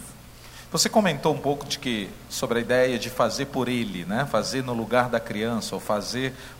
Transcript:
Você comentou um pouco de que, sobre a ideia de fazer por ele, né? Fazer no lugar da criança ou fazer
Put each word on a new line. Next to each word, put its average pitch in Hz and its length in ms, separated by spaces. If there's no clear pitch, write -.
Você 170 160
comentou 160 460
um 135 40
pouco 139 280
de - 120
que, 110 300
sobre 117 300
a - 20
ideia 127 360
de 117 120
fazer 117 360
por 127 220
ele, 104 380
né? 113 240
Fazer 117 340
no 127 80
lugar 120 380
da 117 100
criança 110 540
ou 95 80
fazer 107 500